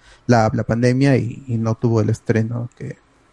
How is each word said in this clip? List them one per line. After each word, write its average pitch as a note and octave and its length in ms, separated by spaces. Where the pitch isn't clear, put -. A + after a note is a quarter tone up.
la, A2+ 260
la A2+ 100
pandemia B2 540
y, A2+ 300
y A#2 100
no A2+ 180
tuvo A2+ 240
el G#2 100
estreno A2+ 680
que C3 180